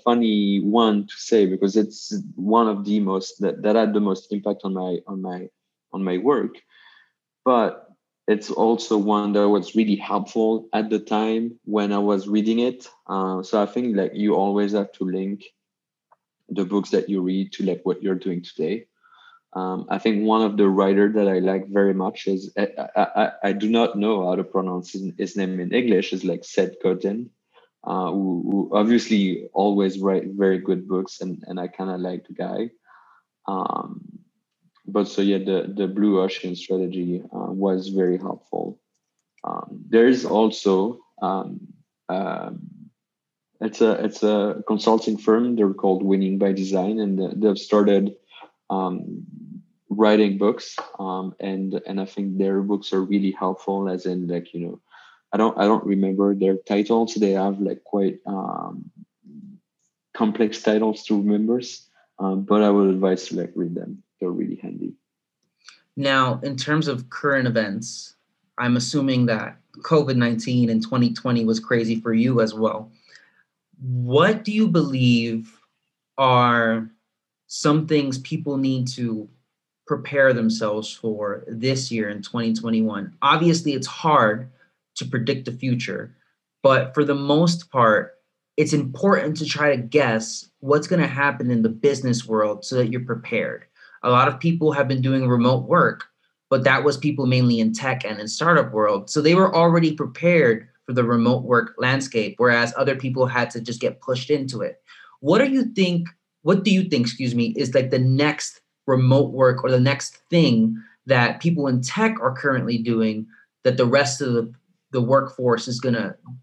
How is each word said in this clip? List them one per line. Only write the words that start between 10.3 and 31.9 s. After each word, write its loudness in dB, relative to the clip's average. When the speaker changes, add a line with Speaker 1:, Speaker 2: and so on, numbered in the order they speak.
Speaker 1:
at -2
the 0
time -4
when -2
I 0
was 0
reading 0
it. -4
Uh, -4
so 0
I 0
think, -4
like, 0
you 0
always 0
have -2
to -10
link -6
the -4
books -2
that 0
you -2
read -2
to, -6
like, -2
what -4
you're -2
doing -6
today. -8
Um, -6
I -4
think 0
one 2
of 0
the 4
writer 4
that 2
I 0
like -2
very 2
much -6
is, -4
I, -2
I, 4
I, 0
I 0
do -2
not 2
know 0
how 0
to -2
pronounce -4
his, -8
his -6
name -4
in -6
English, 0
is, -4
like, -4
Seth -4
Godin, -2
uh, -4
who, -2
who 0
obviously 2
always 2
write 0
very 0
good -4
books, -6
and, -10
and -10
I -8
kinda -8